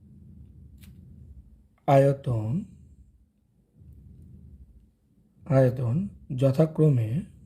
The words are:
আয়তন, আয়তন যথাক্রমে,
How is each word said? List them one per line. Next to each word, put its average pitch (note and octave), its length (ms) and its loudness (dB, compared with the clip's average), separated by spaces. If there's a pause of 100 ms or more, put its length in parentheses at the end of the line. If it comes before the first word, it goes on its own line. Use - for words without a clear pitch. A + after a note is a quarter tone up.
(2000)
আয়তন, C3+ 560 0 (3000)
আয়তন B2+ 540 0 (440)
যথাক্রমে, C#3 680 2 (340)